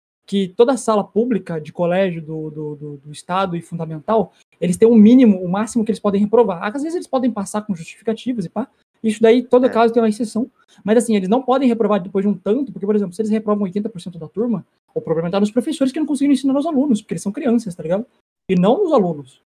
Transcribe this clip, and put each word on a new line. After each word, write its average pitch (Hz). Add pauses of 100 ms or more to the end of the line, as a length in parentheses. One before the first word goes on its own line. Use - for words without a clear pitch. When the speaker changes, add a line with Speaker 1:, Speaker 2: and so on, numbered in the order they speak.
(260)
Speaker 1:
que 196
toda 240
sala 208
pública 196
de 151
colégio 175
do, 156
do, 151
do, 147
do 147
estado 180
e 170
fundamental, 170 (280)
eles 180
têm 226
um 240
mínimo, 214
o 180
máximo 214
que 226
eles 196
podem 202
reprovar. 208
Às 220
vezes 320
eles 359
podem 254
passar 208
com 202
justificativas 226
e 160
pá. 220 (360)
Isso 220
daí, 233
todo 254
Speaker 2:
É. -
Speaker 1:
caso, 226
tem 233
uma 220
exceção. 214 (320)
Mas 214
assim, 226
eles 185
não 262
podem 262
reprovar 208
depois 196
de 208
um 202
tanto, 214
porque, -
por 214
exemplo, 196
se -
eles 214
reprovam 208
oitenta 208
por 185
cento 170
da 151
turma, 208 (300)
o 160
problema 165
tá 196
nos 208
professores 269
que 320
não 285
conseguiram 285
ensinar 269
os 285
alunos, 277
porque -
eles 165
são 196
crianças, 226
tá 160
ligado? 180 (440)
E 185
não 233
os 320
alunos. 170 (140)